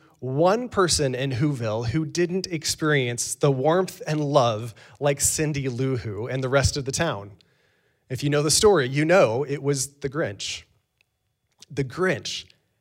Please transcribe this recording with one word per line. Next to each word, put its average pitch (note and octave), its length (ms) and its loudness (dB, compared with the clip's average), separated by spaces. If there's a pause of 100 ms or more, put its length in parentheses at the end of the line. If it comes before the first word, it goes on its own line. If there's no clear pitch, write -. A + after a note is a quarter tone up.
(180)
one F3 500 2
person D3+ 460 0
in C3+ 160 -2
Whoville A#2 560 -2
who D#3 180 -2
didn't F3 440 -4
experience D3 880 -2
the C#3+ 160 2
warmth D#3+ 520 0
and D#3 160 -2
love A#2+ 540 2 (240)
like C#3+ 220 0
Cindy D3 480 -2
Lou C3 300 -2
Who A2 280 -8
and B2+ 160 -4
the C3 60 -4
rest C3+ 280 2
of C3+ 100 -6
the C3+ 60 -4
town. G#2 380 -4 (760)
If C3 140 -8
you C#3+ 80 0
know D3 120 2
the D3+ 100 0
story, F3+ 360 6
you C#3+ 160 0
know D3+ 400 4
it C#3+ 180 -6
was C#3 320 -2
the - 140 -8
Grinch. A#2 540 -6 (1040)
The C#3+ 140 -4
Grinch C3+ 640 -2 (360)